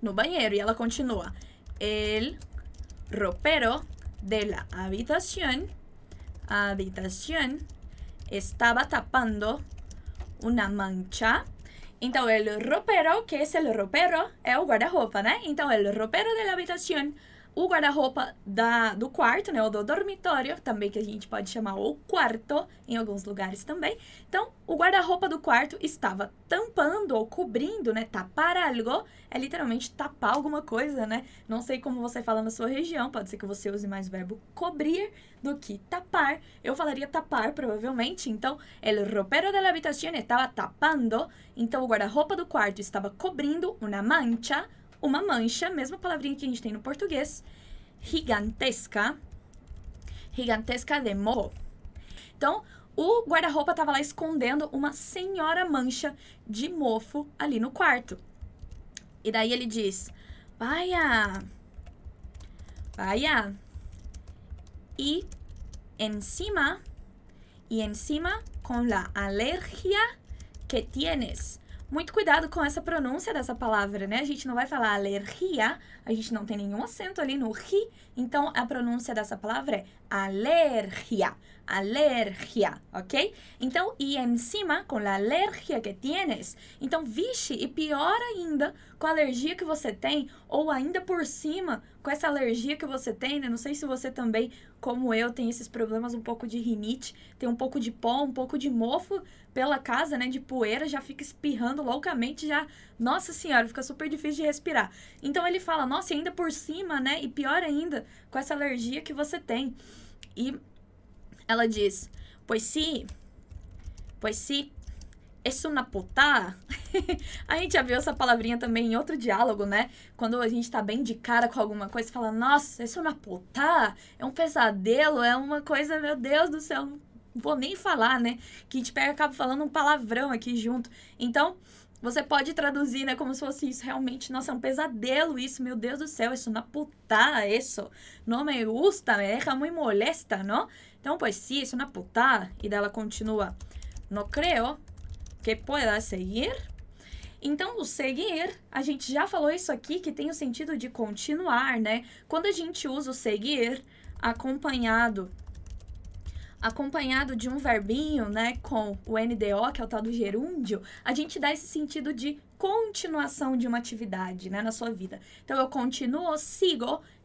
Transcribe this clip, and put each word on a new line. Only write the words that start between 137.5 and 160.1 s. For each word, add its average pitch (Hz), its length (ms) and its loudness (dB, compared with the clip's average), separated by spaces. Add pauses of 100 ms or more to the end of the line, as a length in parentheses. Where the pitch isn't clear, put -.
no 233 180 0
me 262 220 0
gusta, 233 520 4
me 202 100 2
deja 262 280 0
muy 294 160 0
molesta", 233 720 0
não? 226 240 0 (320)
Então, 294 180 -2
"Pues 208 180 0
sí, 277 260 -4
es 254 120 -6
una 269 140 -4
putada", 226 640 2 (100)
e 214 60 -4
daí 208 120 0
ela 202 100 2
continua, 214 680 -2 (540)
"No 202 160 -4
creo 285 520 2 (640)
que 220 120 2
pueda 220 460 0
seguir." 208 500 -2 (880)
Então, 359 400 -2
o 311 60 -2
seguir, 320 760 -2 (120)
a 262 100 -2
gente 277 300 -2
já 294 160 2
falou 320 220 2
isso 330 220 -2
aqui, 294 280 -4
que 330 120 -6
tem 285 180 -4
o 320 40 -6
sentido 294 420 -4
de 247 140 -6
continuar, 254 920 0
né? 220 240 2 (240)
Quando 330 200 2
a 403 40 4
gente 330 360 -4
usa 262 240 -2
o - 40 -4
seguir 240 680 0 (380)
acompanhado, 233 1080 2 (1300)
acompanhado 269 720 0
de 233 140 -2
um 262 80 -2
verbinho, 240 720 2
né, 226 320 0
com 214 340 -2 (120)
o 220 100 0
N 233 180 2
D 202 200 2
O, 240 160 2
que 254 100 -4
é - 20 -2
o 220 40 -6
tal - 160 -2
do 226 80 -2